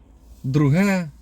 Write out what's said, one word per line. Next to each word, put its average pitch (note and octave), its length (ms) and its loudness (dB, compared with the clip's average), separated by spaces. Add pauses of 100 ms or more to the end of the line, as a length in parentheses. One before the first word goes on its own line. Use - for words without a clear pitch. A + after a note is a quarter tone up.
(440)
друге. D#3 680 0 (120)